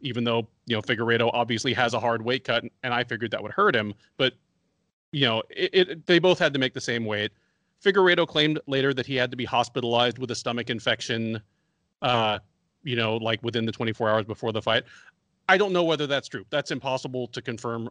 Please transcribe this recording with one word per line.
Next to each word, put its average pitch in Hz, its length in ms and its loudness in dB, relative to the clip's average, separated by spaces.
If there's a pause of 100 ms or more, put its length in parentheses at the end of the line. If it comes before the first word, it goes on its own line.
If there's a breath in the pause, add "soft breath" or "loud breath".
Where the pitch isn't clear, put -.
even 120 220 -4
though, 117 240 0 (200)
you 117 80 0
know, 107 60 0
Figueiredo 117 520 2
obviously 120 400 0
has 117 220 2
a 113 40 0
hard 117 220 -2
weight 123 220 -2
cut, 117 200 -2 (200)
and 123 100 -2
I 120 100 0
figured 113 280 -6
that 107 100 -2
would 104 100 -10
hurt 196 240 2
him. 104 200 0 (220 soft breath)
But, 131 160 2 (800)
you 139 140 2
know, 113 240 2
it, 175 240 -4
it, 170 320 2
they 175 140 6
both 180 180 4
had 156 160 2
to 143 60 -2
make 131 140 0
the 127 80 -10
same 117 240 -2
weight. 107 260 -4 (520)
Figueiredo 180 440 4
claimed 151 400 2
later 135 260 2
that 123 140 -4
he 135 80 -4
had 123 160 0
to 123 60 -12
be 123 80 -6
hospitalized 120 720 0
with 127 100 -4
a 117 60 -6
stomach 120 340 -6
infection, 113 720 -2 (640)
uh, 113 340 2 (460)
you 123 120 -6
know, 113 220 0
like, 113 240 -2
within 113 240 -2
the 110 60 -4
twenty-four 113 380 -2
hours 107 160 2
before 110 260 -6
the 107 100 -4
fight. 117 220 0 (640 loud breath)
I 190 80 6
don't 196 160 0
know 175 100 4
whether 151 220 0
that's 139 220 -2
true. 104 240 -10
That's 143 180 -2
impossible 131 600 -4
to 123 120 -10
confirm 117 500 -6